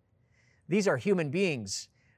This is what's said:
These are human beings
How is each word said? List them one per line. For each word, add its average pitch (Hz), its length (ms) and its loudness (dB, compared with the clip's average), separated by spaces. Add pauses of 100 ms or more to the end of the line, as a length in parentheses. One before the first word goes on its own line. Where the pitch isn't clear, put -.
(680)
These 190 200 2
are 156 100 4
human 170 320 0
beings 139 580 -2 (300)